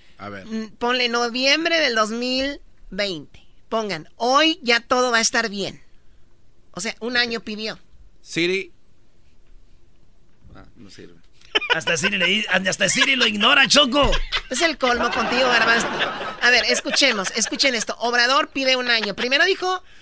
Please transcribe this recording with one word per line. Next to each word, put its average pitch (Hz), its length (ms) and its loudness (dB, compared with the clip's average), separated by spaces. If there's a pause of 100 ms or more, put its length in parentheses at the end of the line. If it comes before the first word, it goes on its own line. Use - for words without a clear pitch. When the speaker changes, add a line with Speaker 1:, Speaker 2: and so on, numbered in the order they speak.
(160)
Speaker 1:
A 202 140 -14
ver. 196 160 -14
Speaker 2:
mm, 220 320 -8
ponle 247 320 0
noviembre 269 680 0
del 277 160 0
dos 220 160 2
mil 254 500 -4 (300)
veinte. 185 540 -8 (240)
Pongan, 202 480 -4
"Hoy 294 460 4
ya 233 180 2
todo 247 320 2
va 233 60 2
a - 20 2
estar 226 300 0
bien". 190 320 -8 (880)
O - 100 -10
sea, 220 200 -6
un 247 180 -4
año 233 220 -2
pidió. 214 380 -10 (440)
Speaker 1:
Siri. 180 500 -4 (1800)
Ah, 98 100 -20 (120)
no 98 140 -20
sirve. 87 240 -20 (600)
Speaker 3:
Hasta - 220 -2
Siri 190 220 -2
le 175 80 0
di-, 208 180 2 (240)
hasta 185 200 0
Siri 262 280 2
lo 240 100 2
ignora, 233 400 2
Choco. 277 440 4 (400)
Speaker 2:
Es - 120 -2
el 330 160 0
colmo 240 320 0
contigo, 247 380 0
Garbanzo. 226 400 4 (540)
A 240 80 4
ver, 240 200 4
escuchemos, 247 680 0
escuchen 254 380 0
esto. 220 260 -6
Obrador 240 480 2
pide 262 280 0
un 247 120 -2
año. 214 260 -2
Primero 269 300 0
dijo, 370 380 0 (200)